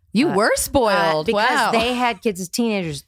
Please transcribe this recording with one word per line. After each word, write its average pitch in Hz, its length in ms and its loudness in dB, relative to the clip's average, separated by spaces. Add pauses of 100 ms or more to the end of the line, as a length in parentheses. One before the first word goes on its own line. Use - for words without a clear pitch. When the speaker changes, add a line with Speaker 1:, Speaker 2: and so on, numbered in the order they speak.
(140)
Speaker 1:
You 269 160 2
Speaker 2:
uh, 190 60 0
Speaker 1:
were 220 200 2
spoiled. 196 720 0
Speaker 2:
uh, 226 60 -2
because 214 180 2
Speaker 1:
Wow. 254 220 0
Speaker 2:
they 226 220 0
had 240 280 -2
kids 185 200 -4
as 180 80 -10
teenagers. 196 580 -4